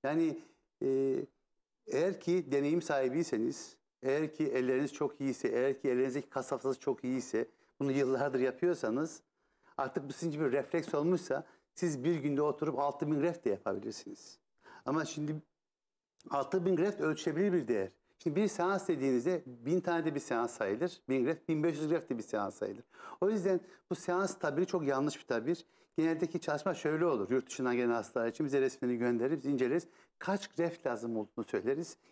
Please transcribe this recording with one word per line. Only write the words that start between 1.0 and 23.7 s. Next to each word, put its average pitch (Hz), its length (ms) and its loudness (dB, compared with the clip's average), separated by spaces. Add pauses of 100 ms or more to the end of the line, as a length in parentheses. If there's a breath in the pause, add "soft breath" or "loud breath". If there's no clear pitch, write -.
eğer 175 340 0
ki 170 320 0
deneyim 147 300 2
sahibiyseniz, 135 920 0 (260)
eğer 147 320 0
ki 156 120 0
elleriniz 131 460 2
çok - 280 -4
iyiyse, 131 280 0
eğer 131 320 2
ki 139 100 0
ellerinizdeki 127 400 0
kas 131 220 -4
hafızası 135 280 -2
çok 131 240 -2
iyiyse, 123 440 0 (320 soft breath)
bunu 139 120 0
yıllardır 131 480 2
yapıyorsanız, 135 840 0 (540 soft breath)
artık 135 320 -2
bu - 40 -8
sizin 170 180 -4
için 151 140 -2
bir 123 80 2
refleks 147 420 0
olmuşsa, 156 500 0 (300 soft breath)
siz 147 300 -2
bir 170 100 4
günde 143 280 0
oturup 147 360 0
altı 143 280 0
bin 151 140 2
greft 170 240 0
de 113 60 2
yapabilirsiniz. 101 880 -6 (480 loud breath)
Ama 151 180 0
şimdi 151 320 -4 (920)
altı 170 360 0
bin 190 100 4
greft 202 240 0
ölçülebilir 156 520 0
bir 143 160 2
değer. 98 200 2 (300)
Şimdi 151 180 -2
bir 202 120 4
seans 190 400 0
dediğinizde 139 580 2
bin 139 340 0
tane 170 240 0
de 156 100 0
bir 143 60 -2
seans 120 320 -2
sayılır, 117 560 -2
bin 131 160 2
greft, 160 240 -2
bin 156 160 0
beş 156 140 2
yüz 151 100 -2
greft 160 220 0
de 120 80 -2
bir 110 40 -8
seans 101 320 -4
sayılır. 101 300 -8 (360 loud breath)
O 190 100 4
yüzden 190 300 2 (300 loud breath)